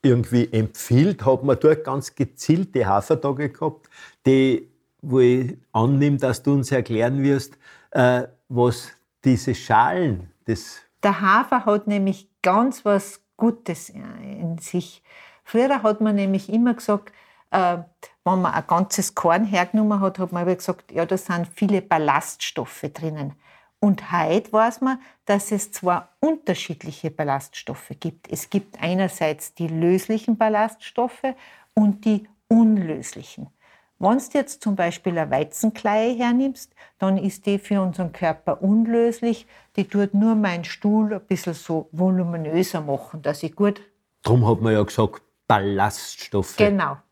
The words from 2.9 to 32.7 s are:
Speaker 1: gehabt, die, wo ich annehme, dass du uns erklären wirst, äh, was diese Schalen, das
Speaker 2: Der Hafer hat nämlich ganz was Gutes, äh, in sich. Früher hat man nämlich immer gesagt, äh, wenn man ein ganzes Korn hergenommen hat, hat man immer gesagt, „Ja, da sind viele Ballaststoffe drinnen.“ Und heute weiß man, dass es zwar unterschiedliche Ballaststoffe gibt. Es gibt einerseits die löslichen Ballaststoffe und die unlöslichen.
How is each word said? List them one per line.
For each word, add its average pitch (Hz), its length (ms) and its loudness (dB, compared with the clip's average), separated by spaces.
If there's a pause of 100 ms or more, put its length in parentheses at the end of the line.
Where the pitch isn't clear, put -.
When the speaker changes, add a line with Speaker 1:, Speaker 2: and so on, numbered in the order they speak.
Speaker 1:
gehabt, - 380 -8 (360)
die, 135 440 4 (340)
wo 131 180 0
ich 123 360 4 (160)
annehme, 139 440 2
dass 127 260 -2
du 143 120 2
uns 135 160 -2
erklären 123 520 0
wirst, 139 360 0 (320)
äh, 123 340 2 (240)
was 120 420 0 (340)
diese 127 300 2
Schalen, 117 760 0 (140)
das - 360 -6 (220)
Speaker 2:
Der 196 180 0
Hafer 220 440 2
hat 208 240 0
nämlich 196 400 -2 (140)
ganz 220 420 2
was 202 360 0 (160)
Gutes, 226 540 -2
äh, - 60 -20 (440)
in 165 180 -6
sich. - 440 -8 (420)
Früher 254 380 0
hat 214 180 0
man 214 140 2
nämlich 190 380 -2
immer 233 220 2
gesagt, 208 380 -4 (380)
äh, 175 280 0 (460)
wenn 185 180 2
man 180 120 0
ein 156 120 -4
ganzes 190 480 -2
Korn 180 300 2
hergenommen 202 560 0
hat, 190 180 -2
hat 180 140 -6
man 175 120 -4
immer 180 120 0
gesagt, - 360 -10
„Ja, 165 140 -2
da 185 100 -2
sind 175 380 -4
viele 196 280 0
Ballaststoffe - 1120 -2
drinnen.“ 151 420 -8 (440)
Und - 320 2
heute 170 420 0
weiß 226 280 2
man, 262 180 0 (280)
dass 202 260 0
es 202 180 -4
zwar - 380 -2 (100)
unterschiedliche 170 920 -4
Ballaststoffe - 880 -6
gibt. - 320 -10
Es - 180 -10
gibt - 320 -6
einerseits 170 720 -4
die 165 140 -6
löslichen 185 720 0
Ballaststoffe 226 960 -2 (400)
und 208 300 2
die 208 220 0 (220)
unlöslichen. 202 1000 0 (500)